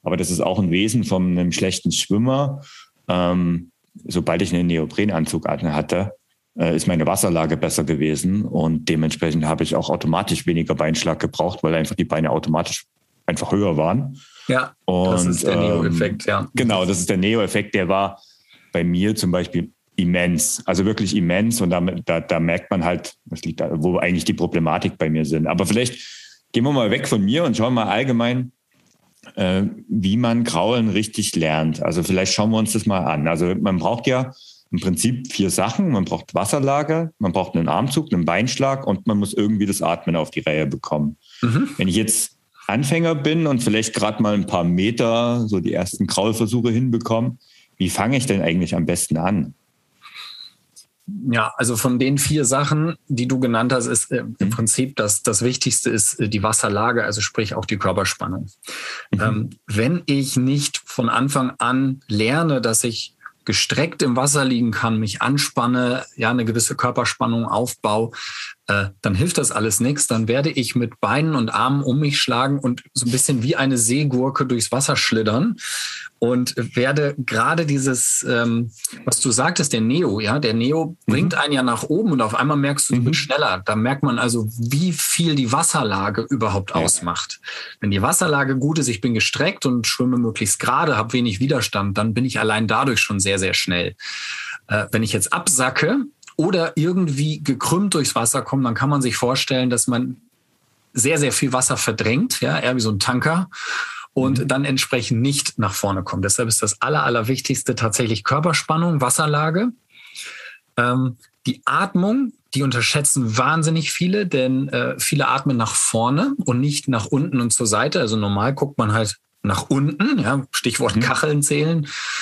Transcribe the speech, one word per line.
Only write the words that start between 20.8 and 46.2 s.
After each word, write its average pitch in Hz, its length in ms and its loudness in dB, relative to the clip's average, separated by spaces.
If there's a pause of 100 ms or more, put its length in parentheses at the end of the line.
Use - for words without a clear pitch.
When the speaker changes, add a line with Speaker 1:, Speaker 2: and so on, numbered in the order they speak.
Speaker 1:
wirklich 104 280 0
immens 104 460 2
und 90 100 2
damit, 87 360 0
da, 82 140 0
da 82 200 -2
merkt 82 300 -2
man 90 140 0
halt, 87 300 -2 (120)
das - 160 -12
liegt 82 180 -6
da, 80 140 -2
wo 82 240 0
eigentlich 87 260 0
die 107 80 0
Problematik 85 640 -2
bei 80 140 0
mir 78 160 0
sind. 78 200 0
Aber 92 200 0
vielleicht 120 340 0 (520)
gehen 117 120 2
wir 143 80 2
mal 120 180 2
weg 139 160 0
von 107 160 2
mir 131 220 2
und 127 120 0
schauen 123 180 0
mal 110 120 0
allgemein, 123 680 0 (840)
äh, 95 280 2 (240)
wie 98 280 2
man 117 280 2
Kraulen 113 440 2
richtig 104 480 -2
lernt. 78 460 0
Also 80 200 0
vielleicht 92 300 0
schauen 110 180 2
wir 110 80 2
uns 107 140 0
das 107 140 0
mal 98 180 0
an. 78 240 0
Also 85 260 0
man 95 240 0
braucht 101 280 -2
ja 131 260 0 (380)
im - 100 -2
Prinzip 113 520 -2
vier 98 180 0
Sachen. 175 400 0
Man 98 160 2
braucht - 280 -6
Wasserlage, 143 840 0
man 95 140 0
braucht - 220 0
einen 165 140 0
Armzug, 139 440 0
einen 87 120 2
Beinschlag 127 600 0
und 98 200 -2
man 107 120 2
muss 101 160 -2
irgendwie 104 320 2
das 98 160 -2
Atmen 85 340 0
auf 78 140 -2
die 78 100 -6
Reihe 76 260 0
bekommen. 73 520 -4 (240)
Speaker 2:
Mhm. 165 340 2
Speaker 1:
Wenn 95 120 0
ich 87 80 2
jetzt - 420 -2 (320)
Anfänger 165 440 2
bin 156 320 0
und 131 160 0
vielleicht 110 320 0
grad 104 260 0
mal 104 140 2
ein 101 120 0
paar 87 180 0
Meter, 117 840 2
so 98 120 0
die 87 140 -2
ersten 92 320 -2
Kraulversuche 113 640 0